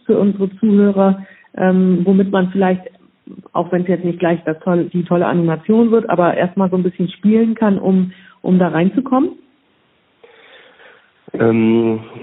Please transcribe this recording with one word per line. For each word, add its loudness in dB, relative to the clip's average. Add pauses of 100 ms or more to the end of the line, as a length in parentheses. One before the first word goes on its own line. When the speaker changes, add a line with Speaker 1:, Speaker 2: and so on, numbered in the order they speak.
Speaker 1:
für 0
unsere 0
Zuhörer, 2 (300)
ähm, 2
womit 2
man 0
vielleicht, 0 (720)
auch -4
wenn's -2
jetzt -2
nicht -4
gleich -2
das -4
toll-, -2
die -2
tolle -2
Animation 0
wird, 2
aber 2
erstmal -2
so -2
ein 0
bisschen -4
spielen 0
kann, 0
um, 0 (300)
um 2
da 2
reinzukommen? 0 (2000)
Speaker 2:
Ähm, 0 (240)